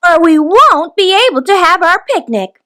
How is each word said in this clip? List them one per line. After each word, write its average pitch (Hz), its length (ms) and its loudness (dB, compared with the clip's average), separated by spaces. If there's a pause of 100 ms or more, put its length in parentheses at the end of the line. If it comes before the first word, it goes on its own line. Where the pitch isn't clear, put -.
or 339 140 2
we 330 180 2
won't 349 580 0
be 392 320 0
able 277 140 -2
to 262 100 -4
have 359 300 0
our 349 260 -2
picnic. 233 560 -6